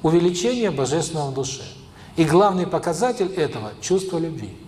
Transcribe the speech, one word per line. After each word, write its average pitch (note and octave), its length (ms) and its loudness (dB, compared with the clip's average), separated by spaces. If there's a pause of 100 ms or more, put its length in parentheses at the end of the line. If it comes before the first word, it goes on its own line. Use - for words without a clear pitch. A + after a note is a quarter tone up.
увеличение F3+ 680 2
божественного C#3+ 600 -2
в - 20 -8
душе. - 300 -6 (520)
И E3+ 80 4
главный F3+ 440 4
показатель F3+ 680 0
этого — A#2 380 -4 (100)
чувство F#3 360 0
любви. C#3 400 -6 (100)